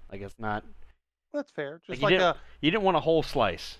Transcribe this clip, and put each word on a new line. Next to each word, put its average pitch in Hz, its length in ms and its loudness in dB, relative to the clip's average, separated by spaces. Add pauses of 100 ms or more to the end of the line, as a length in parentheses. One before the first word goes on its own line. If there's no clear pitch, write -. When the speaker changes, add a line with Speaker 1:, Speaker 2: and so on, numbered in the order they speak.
(120)
Speaker 1:
Like, 98 100 -12
it's 98 180 -12
not 107 240 -4 (720)
Speaker 2:
That's 285 180 -6
fair. 151 340 -8
Just - 40 -20
Speaker 1:
like, - 100 -8
you - 40 -2
Speaker 2:
like 196 100 4
Speaker 1:
didn't, 180 240 4
Speaker 2:
a - 20 -16 (220)
Speaker 1:
you 151 100 4
didn't 208 120 2
want 180 140 4
a 139 40 2
whole 160 220 2
slice. 101 560 0